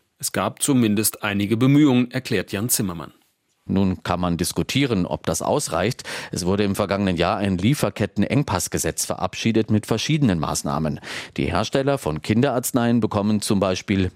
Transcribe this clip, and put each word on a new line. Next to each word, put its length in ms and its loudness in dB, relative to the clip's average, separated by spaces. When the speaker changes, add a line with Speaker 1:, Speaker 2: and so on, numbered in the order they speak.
Speaker 1:
Es 140 -6
gab 300 -2
zumindest 600 2
einige 360 0
Bemühungen, 520 4
erklärt 400 -4
Jan 200 -2
Zimmermann. 420 -4
Speaker 2:
Nun 360 2
kann 160 -2
man 180 0
diskutieren, 720 0
ob 200 -6
das 160 -2
ausreicht. 600 -2
Es 120 -6
wurde 200 0
im 100 0
vergangenen 420 0
Jahr 200 2
ein 200 0
Lieferkettenengpassgesetz 1500 0
verabschiedet 680 -2
mit 160 2
verschiedenen 540 2
Maßnahmen. 580 -2
Die 80 0
Hersteller 520 0
von 240 -4
Kinderarzneien 800 2
bekommen 420 0
zum 200 0
Beispiel 560 0